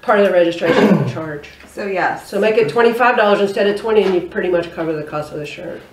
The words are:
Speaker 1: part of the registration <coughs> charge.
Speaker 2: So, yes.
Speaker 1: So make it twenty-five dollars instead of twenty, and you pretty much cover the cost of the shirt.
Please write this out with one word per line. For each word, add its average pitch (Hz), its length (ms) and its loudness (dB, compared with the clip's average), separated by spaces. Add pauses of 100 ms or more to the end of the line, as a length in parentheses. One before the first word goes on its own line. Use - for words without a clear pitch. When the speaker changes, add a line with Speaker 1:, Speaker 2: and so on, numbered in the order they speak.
Speaker 1:
part 214 180 2
of 202 60 6
the 185 60 2
registration 170 760 2
<coughs> - 60 -8
charge. 156 340 -10 (180)
Speaker 2:
So, - 200 -12
yes. 175 420 -4
Speaker 1:
So 202 120 -4
make 220 160 2
it 233 140 2
twenty-five 233 460 2
dollars 208 240 4
instead 202 260 0
of 202 120 0
twenty, 220 240 2
and 185 120 2
you 170 80 0
pretty 180 260 -6
much 170 240 -2
cover 160 220 -4
the 151 100 -8
cost 151 280 -10
of 165 60 -10
the 151 80 -10
shirt. - 360 -14 (100)